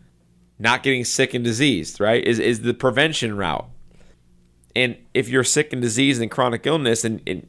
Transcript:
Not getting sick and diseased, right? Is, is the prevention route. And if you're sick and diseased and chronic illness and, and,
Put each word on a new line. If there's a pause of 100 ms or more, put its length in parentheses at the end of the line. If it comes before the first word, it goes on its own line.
(600)
Not
getting
sick
and
diseased,
right?
Is,
is
the
prevention
route. (1080)
And (160)
if
you're
sick
and
diseased
and
chronic
illness
and,
and,